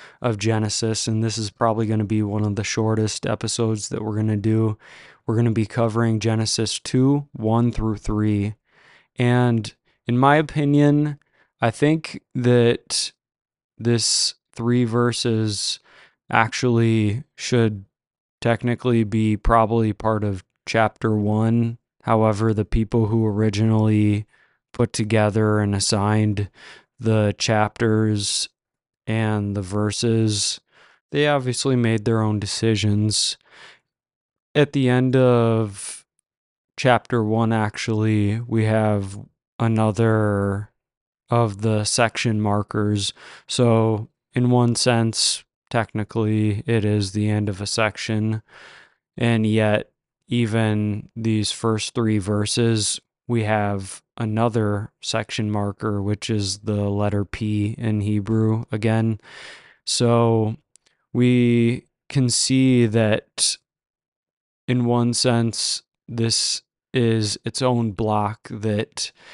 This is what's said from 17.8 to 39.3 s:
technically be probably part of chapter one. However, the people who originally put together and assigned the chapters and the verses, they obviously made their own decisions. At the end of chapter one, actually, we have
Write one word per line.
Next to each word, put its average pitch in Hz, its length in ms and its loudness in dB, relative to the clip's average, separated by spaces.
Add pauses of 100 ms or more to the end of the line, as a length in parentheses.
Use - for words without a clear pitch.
technically 117 640 0
be 107 320 0
probably 113 560 2
part 107 280 -2
of 98 220 -4 (220)
chapter 110 500 0
one. 113 640 0 (240)
However, 110 520 2
the 101 120 -2
people 113 400 0
who 110 200 0
originally 107 1000 2 (480)
put 120 180 -2
together 107 680 2
and 101 120 0
assigned 104 760 0 (500)
the 110 380 0
chapters 107 1120 0 (580)
and 107 480 -2
the 104 60 -4
verses, 104 1000 -2 (540)
they 147 120 0
obviously 131 520 0
made 113 260 2
their 113 160 0
own 107 180 0
decisions. 104 1000 0 (1160)
At 147 200 2
the 131 160 2
end 127 260 4
of 117 880 2 (680)
chapter 120 480 2
one, 110 300 0
actually, 107 880 0
we 113 240 0
have 104 520 0 (400)